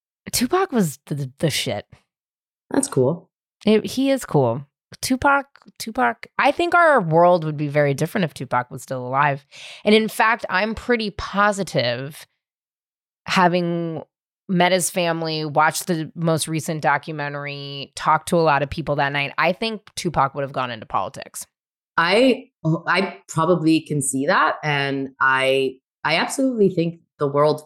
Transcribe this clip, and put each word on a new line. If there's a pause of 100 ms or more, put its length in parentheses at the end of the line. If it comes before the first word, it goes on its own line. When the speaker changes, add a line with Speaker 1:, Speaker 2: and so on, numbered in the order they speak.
(320)
Speaker 1:
Tupac
was
the,
the
shit. (840)
Speaker 2:
That's
cool. (340)
Speaker 1:
It,
he
is
cool. (340)
Tupac, (320)
Tupac, (120)
I
think
our
world
would
be
very
different
if
Tupac
was
still
alive. (360)
And
in
fact,
I'm
pretty
positive, (1000)
having (460)
met
his
family,
watched
the
most
recent
documentary,
talked
to
a
lot
of
people
that
night,
I
think (120)
Tupac
would
have
gone
into
politics. (500)
Speaker 2:
I, (180)
I (100)
probably
can
see
that.
And (100)
I, (260)
I
absolutely
think (180)
the
world